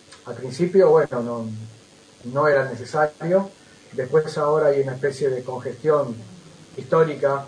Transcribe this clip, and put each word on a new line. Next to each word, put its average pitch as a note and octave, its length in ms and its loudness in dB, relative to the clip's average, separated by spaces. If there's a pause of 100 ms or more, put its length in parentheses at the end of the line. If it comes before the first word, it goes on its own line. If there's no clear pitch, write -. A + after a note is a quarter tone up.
(240)
al - 120 -10
principio, F3 540 4
bueno, C#3+ 300 4
no, A#2 280 -6 (840)
no D3 160 2
era C#3 160 2
necesario. D3+ 880 -2 (420)
Después C#3 460 -2
ahora D3+ 300 2
hay C#3 120 2
una C3+ 140 -4
especie C#3+ 340 -2
de B2+ 140 -4
congestión C3 720 -2 (640)
histórica C#3 680 0